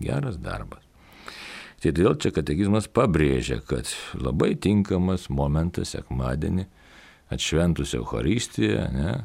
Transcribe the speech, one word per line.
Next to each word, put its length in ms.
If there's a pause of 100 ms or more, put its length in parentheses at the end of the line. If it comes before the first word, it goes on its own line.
geras 400
darbas. 400 (920)
Tai 180
todėl 260
čia 160
katekizmas 540
pabrėžia, 760
kad 240 (260)
labai 440
tinkamas 720
momentas 640
sekmadienį 720 (640)
atšventus 640
Eucharistiją, 960
ne, 220 (120)